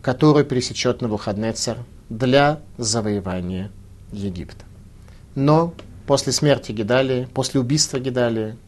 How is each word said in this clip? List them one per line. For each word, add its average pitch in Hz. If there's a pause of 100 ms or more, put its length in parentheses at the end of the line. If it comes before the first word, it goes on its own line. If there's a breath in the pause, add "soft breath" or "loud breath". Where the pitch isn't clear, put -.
которую 147
пересечёт 123
Навуходоносор 110 (320)
для 135 (180)
завоевания 98 (400)
Египта. 95 (680 soft breath)
Но 160 (320)
после 139
смерти 135
Гедалии, 123
после 135
убийства 135
Гедалии 117 (100)